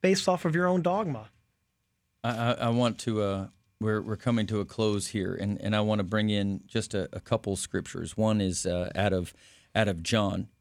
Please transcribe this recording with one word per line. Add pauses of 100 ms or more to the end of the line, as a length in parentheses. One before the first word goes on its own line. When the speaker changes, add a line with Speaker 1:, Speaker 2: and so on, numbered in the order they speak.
Speaker 1:
based
off
of
your
own
dogma. (920)
Speaker 2:
I,
I,
I
want
to,
uh, (340)
we're,
we're
coming
to
a
close
here,
and,
and
I
wanna
bring
in
just
a,
a
couple
scriptures.
One
is,
uh,
out
of, (420)
out
of
John (140)